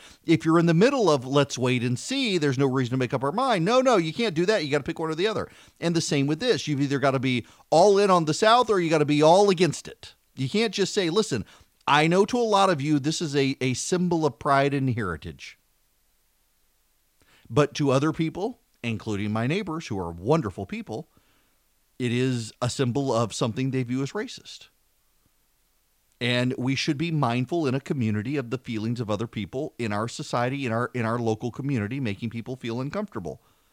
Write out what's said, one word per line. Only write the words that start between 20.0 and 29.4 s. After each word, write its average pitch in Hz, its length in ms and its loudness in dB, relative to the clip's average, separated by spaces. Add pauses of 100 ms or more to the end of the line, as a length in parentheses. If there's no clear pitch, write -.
wonderful 101 540 -2
people, 185 440 -12 (880)
it 120 140 -2
is 123 480 -2
a 123 80 0
symbol 135 440 0
of 113 200 0
something 131 360 -2
they 131 140 -2
view 127 180 -4
as 139 120 -6
racist." - 560 -12 (1500)
And 123 360 0
we 127 180 -2
should 143 220 -2
be 165 140 -2
mindful 143 560 0
in 127 80 0
a 135 60 -4
community 117 560 -2
of 120 140 -6
the 131 60 -4
feelings 113 440 -4
of 104 80 -4
other 107 180 -2
people 131 500 -8